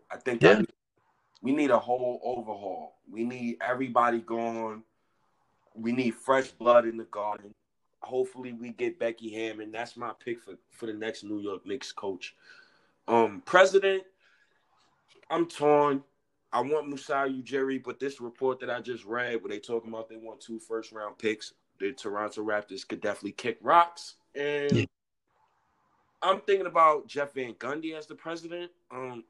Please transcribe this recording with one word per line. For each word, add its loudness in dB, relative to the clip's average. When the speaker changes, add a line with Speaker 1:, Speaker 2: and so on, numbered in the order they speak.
Speaker 1:
I -10
think -2
Speaker 2:
Yeah. 12
Speaker 1:
that 2
we 0
need 4
a 6
whole -2
overhaul. -6
We -4
need -4
everybody 0
gone. -6
We -2
need 0
fresh 2
blood 6
in -4
the -10
Garden. -8
Hopefully -4
we -10
get -4
Becky -4
Hammon. -6
That's -8
my -8
pick -6
for, -16
for -14
the -6
next -8
New -6
York -8
Knicks -8
coach. -8
Um, 4
president, 6
I'm 2
torn. 4
I 2
want 0
Masai -4
Ujiri, -2
but -10
this -6
report -2
that -10
I -4
just -8
read -2
where -10
they -6
talking -6
about -10
they -18
want -16
two -12
first -8
round -10
picks, -2
the -2
Toronto -4
Raptors -4
could -8
definitely -4
kick -6
rocks. 4
And 0
Speaker 2:
Yeah. 4
Speaker 1:
I'm 2
thinking 2
about 6
Jeff -4
Van -6
Gundy -8
as -14
the -14
president. -10
Um, -10